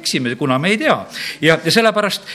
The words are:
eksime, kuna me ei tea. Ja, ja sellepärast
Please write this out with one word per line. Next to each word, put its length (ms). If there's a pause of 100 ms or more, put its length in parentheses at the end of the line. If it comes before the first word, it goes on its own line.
eksime, 400
kuna 180
me 140
ei 80
tea. 160 (480)
Ja, 180
ja 120
sellepärast 500 (100)